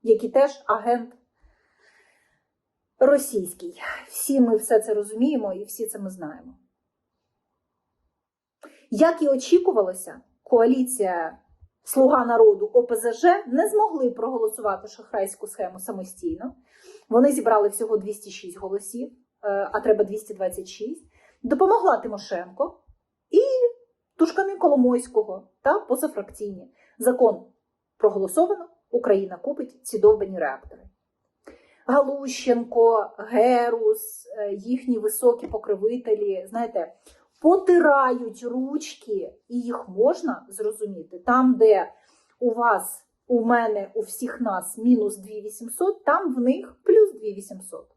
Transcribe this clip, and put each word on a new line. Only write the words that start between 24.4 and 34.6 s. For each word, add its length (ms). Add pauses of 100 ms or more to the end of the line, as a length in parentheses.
Коломойського 880 (140)
та 180
позафракційні. 960 (240)
Закон 480 (520)
проголосовано, 720 (200)
Україна 480
купить 460
ці 160
довбані 400
реактори. 440 (1000)
Галущенко, 1300
Герус, 1120 (100)
е, 160
їхні 440